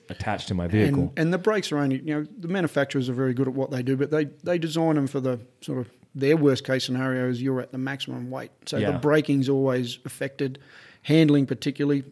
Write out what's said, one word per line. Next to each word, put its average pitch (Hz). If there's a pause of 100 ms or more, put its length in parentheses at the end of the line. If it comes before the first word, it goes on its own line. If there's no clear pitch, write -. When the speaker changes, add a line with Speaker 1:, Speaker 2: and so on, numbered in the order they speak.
Speaker 1:
attached -
to 101
my 87
vehicle." 107 (120)
Speaker 2:
And, -
and 165
the 185
brakes 202
are 147
only, 135
you 151
know, 151 (120)
the 170
manufacturers 143
are 127
very 131
good 131
at 127
what 135
they 127
do, 131
but 139
they, 156 (180)
they 175
design 160
them 139
for 135
the 127 (220)
sort 135
of, 120 (260)
their 139
worst 143
case 131
scenario 127
is 123
you're 131
at -
the 127
maximum 131
weight. 131 (160)
So -
Speaker 1:
Yeah. 104
Speaker 2:
the -
braking's 143
always 127
affected, 135 (460)
handling 147
particularly 143